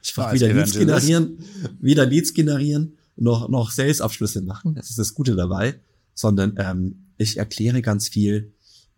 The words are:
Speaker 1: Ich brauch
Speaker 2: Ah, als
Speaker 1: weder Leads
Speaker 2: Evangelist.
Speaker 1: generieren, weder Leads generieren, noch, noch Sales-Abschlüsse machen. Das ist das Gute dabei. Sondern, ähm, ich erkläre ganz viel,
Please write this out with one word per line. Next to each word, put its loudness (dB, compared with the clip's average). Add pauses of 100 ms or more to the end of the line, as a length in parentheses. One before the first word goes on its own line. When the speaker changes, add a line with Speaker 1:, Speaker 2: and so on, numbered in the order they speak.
Speaker 1:
Ich -10
brauch -4
Speaker 2:
Ah, -4
als 2
Speaker 1:
weder 4
Leads 2
Speaker 2:
Evangelist. 4
Speaker 1:
generieren, 2 (420)
weder 4
Leads 0
generieren, 0 (180)
noch, 0
noch -2
Sales-Abschlüsse -2
machen. -6
Das -14
ist -10
das -4
Gute 0
dabei. -2 (340)
Sondern, 2
ähm, -4 (100)
ich -2
erkläre -2
ganz -2
viel, -2 (460)